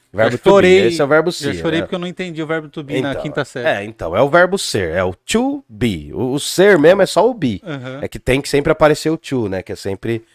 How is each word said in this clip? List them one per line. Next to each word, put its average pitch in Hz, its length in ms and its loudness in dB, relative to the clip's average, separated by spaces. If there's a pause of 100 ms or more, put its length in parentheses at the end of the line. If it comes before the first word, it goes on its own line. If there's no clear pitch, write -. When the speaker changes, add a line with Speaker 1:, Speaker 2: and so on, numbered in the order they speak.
(120)
Speaker 1:
Verbo 113 200 2
Speaker 2:
Já 123 60 -6
Speaker 1:
to - 60 -14
be. 196 60 6
Speaker 2:
chorei, 190 380 6
Speaker 1:
Esse 170 140 -2
é - 20 4
o 135 40 0
verbo 160 220 4
Speaker 2:
já 165 60 -10 (160)
Speaker 1:
ser, - 20 -4
Speaker 2:
chorei 165 260 -2
Speaker 1:
né? 185 40 -4
Speaker 2:
porque 180 100 -8
eu 180 40 -6
não 175 80 -8
entendi 175 360 -10
o 156 40 -6
verbo 156 220 -6
to 156 140 -14
be 139 180 -6
na 139 100 -4
Speaker 1:
Então, 131 120 -6
Speaker 2:
quinta 151 220 -6
série. 139 240 -6
Speaker 1:
é, 107 160 -2
então, 92 320 -8
é 113 60 4
o 143 60 4
verbo 175 300 2
ser, 90 360 -4
é 92 100 0
o 92 100 -2
to 269 540 -4
be. 98 460 -6
O, 123 180 -4
o 139 80 -4
ser 190 380 4
mesmo 180 240 6
é 175 40 4
só 196 220 2
o 254 60 0
be. 123 300 -4
Speaker 2:
Aham. 135 380 -12
Speaker 1:
É - 60 -10
que - 100 -14
tem 131 220 0
que - 80 -12
sempre 139 240 0
aparecer 156 380 2
o 160 80 -4
to, 120 320 -4
né? 92 120 -6
Que - 100 -14
é 92 40 -8
sempre, 110 480 -6 (100)